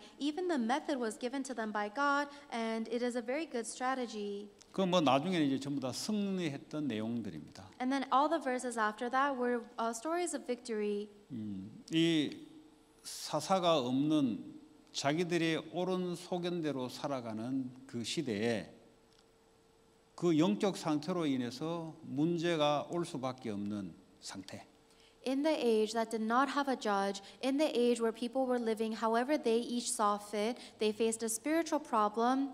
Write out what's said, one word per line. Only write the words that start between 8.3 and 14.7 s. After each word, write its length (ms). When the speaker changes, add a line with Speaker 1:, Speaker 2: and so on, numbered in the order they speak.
Speaker 1:
verses 340
after 320
that 300
were, 240
uh, 160
stories 400
of 100
victory. 600
Speaker 2:
음, 500
이 540
사사가 760
없는 640